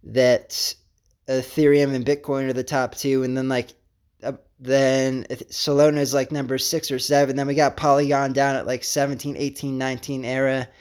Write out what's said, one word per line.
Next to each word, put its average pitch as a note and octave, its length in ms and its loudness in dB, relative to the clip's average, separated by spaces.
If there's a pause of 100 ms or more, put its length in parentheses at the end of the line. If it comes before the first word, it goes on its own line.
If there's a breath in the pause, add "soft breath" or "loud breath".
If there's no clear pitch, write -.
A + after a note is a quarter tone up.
that B2 720 0 (540)
Ethereum C#3 680 2
and B2+ 100 -2
Bitcoin C#3 440 -2
are C3 40 -2
the B2+ 120 -4
top C3 320 -4
two, C3+ 260 0
and B2+ 140 -2
then, C3 120 -2
like, B2+ 220 -2 (540)
uh, B2+ 80 -6 (260)
then C3 720 2
Eth-, - 200 -10
Solana D3 480 2
is, C3+ 140 -2
like, C3+ 200 0
number C3 260 -4
six - 320 -4
or C3 80 -4
seven. C#3 380 2
Then C#3 100 -2
we C#3+ 80 -2
got C#3+ 220 2
Polygon C#3 560 2
down C#3 240 0
at, B2+ 100 -6
like, B2 160 -4
seventeen, C#3 540 -4
eighteen, C#3 420 -6
nineteen C3 460 -6
era. C3 420 -2 (140 loud breath)